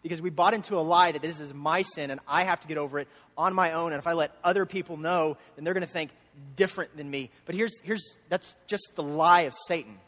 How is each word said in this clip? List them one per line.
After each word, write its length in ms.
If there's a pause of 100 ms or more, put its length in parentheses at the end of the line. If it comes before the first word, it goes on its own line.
Because 180
we 100
bought 220
into 260
a 40
lie 300
that 100
this 180
is 140
my 280
sin 280
and 160
I 160
have 180
to 80
get 80
over 220
it 100 (300)
on 160
my 180
own. 200
And 60
if 80
I 80
let 280
other 240
people 300
know, 400 (180)
then 100
they're 100
gonna 120
think 240 (460)
different 400
than 120
me. 220 (160)
But 80
here's, 180 (100)
here's, 360 (100)
that's 280 (100)
just 280
the 80
lie 400
of 120 (140)
Satan. 400